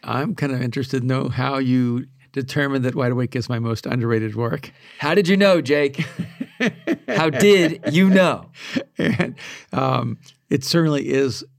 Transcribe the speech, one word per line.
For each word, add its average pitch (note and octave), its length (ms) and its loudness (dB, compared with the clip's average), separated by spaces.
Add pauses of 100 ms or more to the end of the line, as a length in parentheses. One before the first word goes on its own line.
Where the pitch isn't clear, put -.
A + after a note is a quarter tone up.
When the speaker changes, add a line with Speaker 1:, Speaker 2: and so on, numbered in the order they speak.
Speaker 1:
I'm C3+ 300 -4
kind C#3+ 180 -4
of B2+ 80 -4
interested C3 400 -4
to B2+ 60 -4
know C3 240 -2
how C3+ 260 -2
you B2+ 480 0 (280)
determined C3+ 520 -2
that B2 100 -2
Wide B2+ 180 0
Awake B2 220 -2
is B2 140 -4
my A#2+ 100 -2
most A2+ 280 -4
underrated A2+ 500 -2
work. A#2 340 -4 (280)
Speaker 2:
How D3 160 0
did G3 140 4
you G3 100 6
know, F#3+ 240 4
Jake? C#3+ 420 0 (540)
Speaker 1:
<laughs> - 500 -4
Speaker 2:
How E3+ 220 2
did F3+ 500 4 (100)
you F#3 200 6
know? F3 400 2 (480)
Speaker 1:
And, - 360 -2 (380)
um, B2+ 460 -2 (320)
it C#3 120 -2
certainly D3+ 460 0
is C#3 340 0 (160)